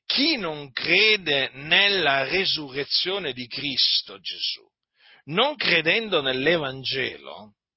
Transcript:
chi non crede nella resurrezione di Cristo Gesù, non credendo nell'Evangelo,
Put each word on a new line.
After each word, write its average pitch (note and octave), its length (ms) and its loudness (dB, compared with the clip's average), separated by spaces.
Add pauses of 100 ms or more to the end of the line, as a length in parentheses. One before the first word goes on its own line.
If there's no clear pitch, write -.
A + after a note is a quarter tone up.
chi D4+ 320 2
non D3+ 340 -6
crede E3+ 840 2
nella D#3 720 2
resurrezione D3+ 1080 -2
di B2 140 -10
Cristo - 720 -2
Gesù, - 460 -8 (600)
non A#3+ 300 0
credendo F3+ 680 2
nell'Evangelo, C3 1300 -2 (220)